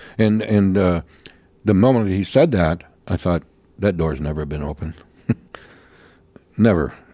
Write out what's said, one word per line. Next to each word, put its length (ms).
And, 240
and, 340
uh, 260
the 100
moment 360
he 140
said 280
that, 320
I 80
thought, 260
"That 180
door's 240
never 260
been 160
open." 320
<laughs> 60
Never. 380